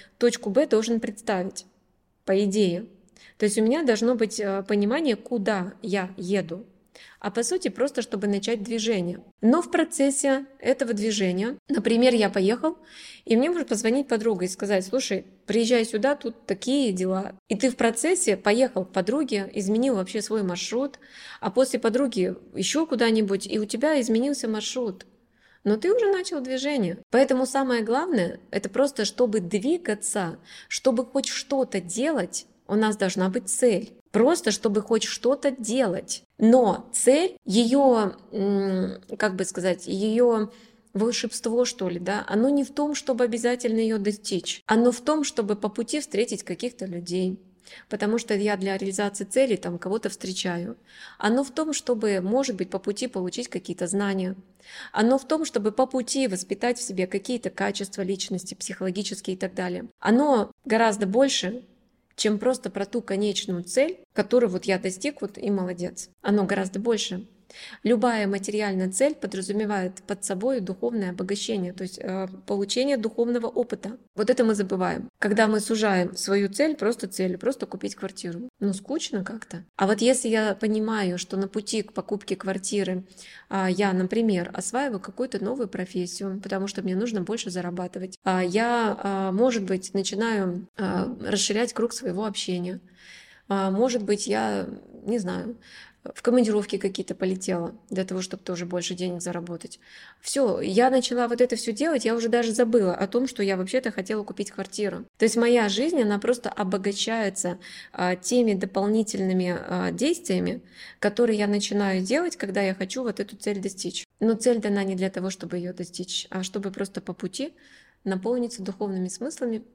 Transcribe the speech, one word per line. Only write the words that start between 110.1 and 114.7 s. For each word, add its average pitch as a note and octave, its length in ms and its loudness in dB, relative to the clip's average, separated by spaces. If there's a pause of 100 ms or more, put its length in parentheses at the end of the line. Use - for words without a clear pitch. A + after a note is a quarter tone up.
которые G#3+ 380 2
я G#3 100 2
начинаю G3+ 540 0
делать, D#4 340 0
когда D4+ 260 -2
я C#4+ 120 0
хочу F#3+ 300 -6
вот A3 160 -4
эту G#3+ 160 -8
цель G3+ 240 -4
достичь. F#3+ 440 -8 (160)
Но A3 140 4
цель A3+ 260 2
дана G3+ 240 0